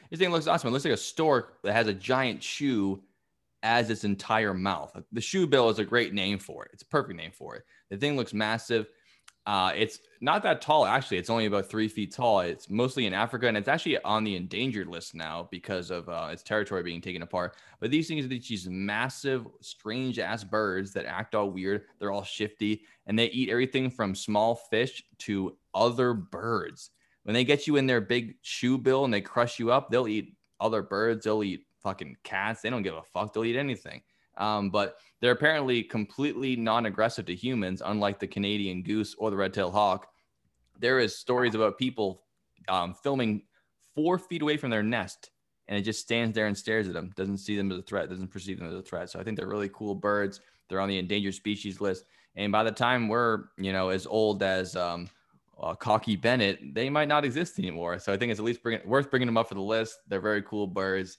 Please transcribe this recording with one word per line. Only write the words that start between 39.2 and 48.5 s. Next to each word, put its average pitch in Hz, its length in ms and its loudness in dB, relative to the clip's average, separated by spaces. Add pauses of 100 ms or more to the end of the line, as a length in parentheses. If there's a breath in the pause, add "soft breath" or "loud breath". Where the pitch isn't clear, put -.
the 98 60 -2
red-tailed 95 380 0
hawk. 101 340 2 (720)
There 127 220 4
is 113 180 2
stories 123 360 2
about 110 220 4
people, 113 460 -2 (460)
um, 92 260 0
filming 120 480 0 (520)
four 175 240 2
feet 170 220 -6
away 151 160 2
from 143 140 -2
their 110 120 2
nest, 110 480 -2 (380)
and 101 100 -2
it 101 40 0
just 107 180 -2
stands 117 340 0
there 107 120 0
and 101 100 -2
stares 110 320 0
at 87 60 -6
them, 90 200 -8
doesn't 98 240 -4
see 104 180 -4
them 101 140 -2
as 92 80 -4
a 95 40 -10
threat, 90 260 -4
doesn't 92 200 -8
perceive 95 300 -10